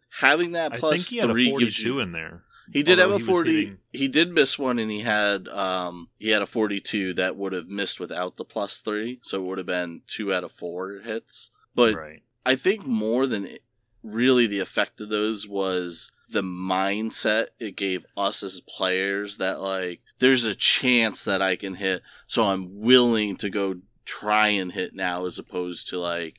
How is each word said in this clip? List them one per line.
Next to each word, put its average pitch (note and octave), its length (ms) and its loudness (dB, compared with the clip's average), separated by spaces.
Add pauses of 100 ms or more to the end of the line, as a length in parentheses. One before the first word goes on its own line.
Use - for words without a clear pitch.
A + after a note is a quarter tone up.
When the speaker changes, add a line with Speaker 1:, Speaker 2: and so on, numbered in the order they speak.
(200)
Speaker 1:
Having E3 320 4
that E3 200 -2
Speaker 2:
I A#2 40 -6
think A#2+ 40 -6
Speaker 1:
plus E3 280 2
Speaker 2:
he A#3+ 100 -6
had D#3 120 2
a - 20 0
Speaker 1:
three A#2+ 180 4
gives A#2 280 0
you A#2 140 -2
Speaker 2:
forty-two C#3 80 -2
in F2+ 120 -4
there. E2 300 -12 (300)
Speaker 1:
He D3 100 2
did F3 160 6
have F#3 120 6
Speaker 2:
Although G3+ 60 2
Speaker 1:
a - 20 0
Speaker 2:
he - 60 -2
was F#3 120 4
Speaker 1:
forty. D#3+ 280 2
Speaker 2:
hitting G2+ 140 -10 (140)
Speaker 1:
He C#3 160 -2
did E3 240 2
miss D3 260 2
one, B2+ 200 0
and A2 120 -2
he G#2 100 -4
had, G#2 480 0
um, F2+ 600 -4 (100)
he G#2+ 120 -2
had G#2+ 120 4
a G2 40 -2
forty-two G2+ 680 -2
that F2+ 220 -2
would F#2+ 160 -4
have F2 160 -6
missed G2 320 -4
without F2 360 -6
the - 80 -10
plus - 360 -6
three, A2 420 -6
so - 160 -6
it F#2 80 -4
would F#2+ 120 -4
have F2+ 80 -6
been F2 400 -4
two G2+ 260 -4
out F2+ 120 0
of E2 80 -12
four F#2 520 -8
hits. - 460 -10 (240)
But A#2+ 200 6
Speaker 2:
Right. D#2 280 -10 (220)
Speaker 1:
I C3 120 4
think G3 300 0
more A#2 400 2
than G#2+ 200 -2
it, - 160 -16 (400)
really A#2+ 440 4
the G2+ 140 -2
effect - 400 -2
of G#2+ 100 -10
those G#2+ 360 -2
was F#2 640 -4 (180)
the G#2+ 140 -2
mindset G2 1080 0 (120)
it G2+ 160 -8
gave F#2+ 280 -2 (120)
us G2 260 -2
as F#2+ 180 -10
players G2 760 -2
that, F#2 240 -2
like, F#2+ 400 -4 (180)
there's B2+ 260 6
a G#2+ 120 -2
chance A#2+ 680 2
that F#2+ 180 0
I F#2+ 140 2
can F#2+ 220 -6
hit, F#2+ 260 -2 (240)
so A2+ 180 0
I'm F#2+ 360 -2
willing A2+ 560 6
to G#2 120 -4
go G2 280 -2 (280)
try G#2+ 440 2
and F#2+ 240 0
hit F#2 200 -4
now, F2+ 340 -2
as F2+ 120 -6
opposed F2+ 520 -6
to, F2+ 100 -4
like, E2+ 380 -4